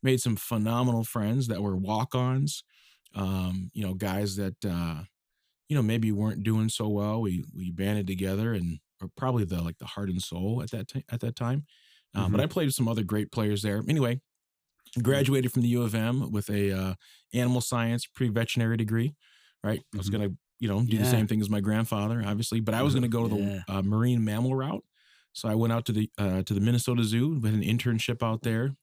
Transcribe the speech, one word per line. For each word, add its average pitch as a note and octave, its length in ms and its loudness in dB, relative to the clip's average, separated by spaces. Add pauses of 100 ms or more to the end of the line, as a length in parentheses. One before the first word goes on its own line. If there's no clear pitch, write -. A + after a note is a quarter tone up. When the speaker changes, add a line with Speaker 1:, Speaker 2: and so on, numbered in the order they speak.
Speaker 1:
made C3 180 4
some A#2 160 0
phenomenal A#2 680 0
friends A#2 440 0
that G#2 140 -2
were G2 160 0
walk-ons, B2+ 840 0 (500)
um, F#2 600 -2
you G#2+ 100 -4
know, F#2+ 80 -2
guys G2 440 -2
that, G2 280 -6
uh, E2+ 380 -2 (680)
you D3+ 60 0
know, C3+ 80 4
maybe A2 280 2
weren't G#2 320 0
doing A2 260 2
so G#2+ 200 -2
well. G#2 320 0
We, F#2 220 -2 (120)
we F2+ 140 -6
banded G2 380 0
together F#2+ 460 -2
and F2 260 -2 (200)
were F#2 160 -10
probably B2 300 0
the, F2 160 -2
like, E2+ 160 -4
the - 80 -14
heart G2+ 240 -6
and F#2 140 -2
soul G2 400 -4
at A2+ 80 -8
that G#2 160 -8
ti-, - 220 -8
at A#2+ 100 -6
that A#2 160 -4
time. C3 300 -2 (500)
Uh, G2 140 0
but - 20 2
Speaker 2:
Mm-hmm. - 100 4
Speaker 1:
I D3 60 4
played E3 180 0
with C3+ 100 0
some A#2+ 120 0
other A2+ 160 0
great G#2 280 -2
players G#2 300 0
there. G#2 260 0
Anyway, C3+ 340 0 (800)
graduated C3 500 4
from B2+ 120 2
the A#2+ 60 4
U A#2+ 120 2
of A2+ 140 0
M A#2+ 360 0
with G#2 180 -2
a, G2+ 220 2
uh, F#2+ 220 -2 (400)
animal B2 280 2
science A#2 440 0
pre-veterinary A#2 720 0
degree, A#2 380 0 (480)
right? G#2+ 180 -2 (120)
I G#2 40 -6
was F#2+ 120 -4
Speaker 2:
Mm-hmm. G#2+ 120 0
Speaker 1:
gonna, G2 120 -2 (260)
you A#2 80 -2
know, G2+ 140 2
do A2+ 160 2
the G#2 60 4
Speaker 3:
Yeah. B2+ 60 4
Speaker 1:
same A#2 160 4
thing G#2+ 160 0
as G2+ 80 -2
my G#2 120 2
grandfather, G#2+ 640 0
obviously, G#2+ 360 -2
but A2 160 0
I A#2+ 80 2
was C#3+ 100 4
Speaker 2:
Mm-hmm. C3 80 2
Speaker 1:
gonna B2 80 0
go A#2 180 0
to G#2+ 80 0
the, G2+ 60 0
Speaker 3:
Yeah. G2 260 -2
Speaker 1:
uh, F#2+ 140 -2
marine A2+ 420 2
mammal A2+ 320 0
route. C#3 280 -4 (520)
So - 140 -4
I A2 60 2
went A2+ 180 4
out A#2 140 0
to - 60 -2
the, G#2+ 260 0
uh, F#2+ 240 2
to G#2+ 100 -2
the G2 60 2
Minnesota A#2+ 440 2
Zoo, B2 380 0
had A2+ 140 2
an G#2+ 80 2
internship A#2 580 0
out A2+ 220 -2
there B2 400 0